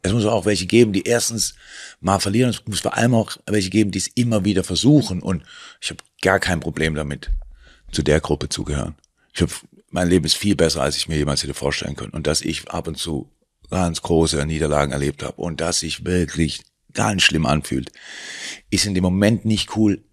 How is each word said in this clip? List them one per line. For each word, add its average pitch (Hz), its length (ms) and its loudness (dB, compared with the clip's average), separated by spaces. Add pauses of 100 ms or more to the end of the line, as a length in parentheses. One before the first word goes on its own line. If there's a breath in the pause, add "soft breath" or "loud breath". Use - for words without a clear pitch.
Es 92 80 0
muss 110 140 2
auch 107 200 2
welche 95 200 0
geben, 110 280 6
die 92 100 0
erstens 117 520 -2 (460 loud breath)
mal 95 180 2
verlieren. 120 300 0
Es - 180 -6
muss 101 140 -6
vor - 140 -4
allem 120 200 4
auch 110 220 0 (100)
welche 101 220 0
geben, 101 220 2
die 98 80 -2
es - 100 -6
immer 113 340 0
wieder 95 200 2
versuchen. 117 580 4
Und 90 220 -2 (380 loud breath)
ich - 100 -6
hab - 60 -14 (240)
gar 95 180 4
kein 87 200 -2
Problem 80 340 -2
damit, 73 380 -6 (600 soft breath)
zu 78 120 -2
der 76 160 4
Gruppe 76 300 -2
zu - 160 -8
gehören. 73 300 -6 (380)
Ich - 80 -2
hab, 87 80 2 (400)
mein 90 200 -2
Leben 87 160 4
ist 76 100 0
viel 101 200 0
besser, 78 260 2
als 73 160 0
ich - 100 -6
mir 80 100 -2
jemals 71 240 0
hätte 69 120 -6
vorstellen - 420 -4
können. - 160 -12
Und 76 160 -4
dass 78 140 0
ich - 280 -6
ab 85 180 -6
und 80 100 -8
zu - 340 -6 (380)
ganz 87 320 0
große 80 440 2
Niederlagen 73 460 0
erlebt 69 320 -4
hab 65 160 -10
und 80 220 -6
dass 87 180 -2
sich - 260 -8
wirklich 82 560 0 (320)
ganz 104 300 0
schlimm 80 220 2
anfühlt, 69 460 -2 (760 loud breath)
ist 101 160 0
in 104 80 -2
dem 90 100 2
Moment 101 420 2
nicht 107 320 -2
cool. 104 340 2